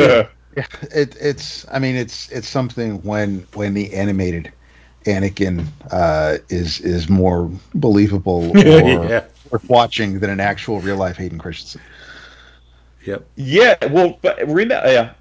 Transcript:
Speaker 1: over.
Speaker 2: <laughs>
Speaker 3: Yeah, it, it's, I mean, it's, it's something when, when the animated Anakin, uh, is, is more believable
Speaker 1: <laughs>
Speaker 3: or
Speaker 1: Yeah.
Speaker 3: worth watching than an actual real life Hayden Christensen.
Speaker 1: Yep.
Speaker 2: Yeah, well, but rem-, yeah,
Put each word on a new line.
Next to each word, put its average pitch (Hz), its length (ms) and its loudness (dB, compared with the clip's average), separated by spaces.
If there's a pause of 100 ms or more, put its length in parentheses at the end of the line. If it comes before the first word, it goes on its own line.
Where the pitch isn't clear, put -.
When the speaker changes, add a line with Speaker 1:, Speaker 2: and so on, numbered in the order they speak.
Speaker 1:
over. 120 300 4
Speaker 2:
<laughs> - 60 -20 (180)
Speaker 3:
Yeah, 135 80 -8 (280)
it, 147 240 -2
it's, - 540 -8
I 135 80 -4
mean, 131 160 -2
it's, - 340 -8
it's 120 200 -10
something 117 540 -4
when, 101 500 -4
when 101 200 -4
the 101 200 -4
animated 92 580 -2 (540)
Anakin, 95 600 -2 (280)
uh, 78 460 0 (100)
is, 87 320 -4
is 87 260 -2
more 90 420 2 (240)
believable 98 760 2
Speaker 1:
<laughs> 202 60 6
Speaker 3:
or 202 40 10
Speaker 1:
Yeah. 113 640 6 (260)
Speaker 3:
worth 117 200 -4
watching 113 500 2
than 101 100 -2
an 98 120 -4
actual 101 400 -4
real 98 160 -4
life 92 180 -4
Hayden 82 240 -10
Christensen. - 400 -14 (1300)
Speaker 1:
Yep. 98 200 -8 (120)
Speaker 2:
Yeah, 170 380 4 (120)
well, 170 340 2
but - 240 -2
rem-, 185 260 0
yeah, 120 500 2